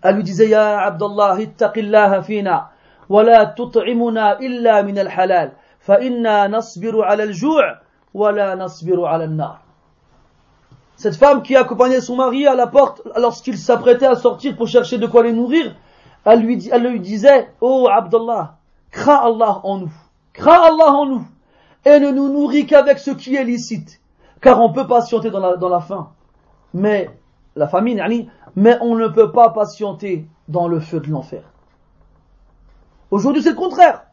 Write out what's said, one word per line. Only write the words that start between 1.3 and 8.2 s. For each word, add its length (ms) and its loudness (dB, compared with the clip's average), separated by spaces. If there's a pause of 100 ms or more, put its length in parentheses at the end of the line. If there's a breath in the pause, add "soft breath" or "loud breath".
ittaqillaha 800 0
fina, 480 -4 (380 soft breath)
wa 160 4
la 220 6
tut'imuna 920 -2
illa 440 0
min 120 -8
al-halal, 560 -2 (280 soft breath)
fa 200 2
inna 480 -2
nasbiru 540 -4
ala 220 0
al-ju', 360 -2 (540)
wa 160 -2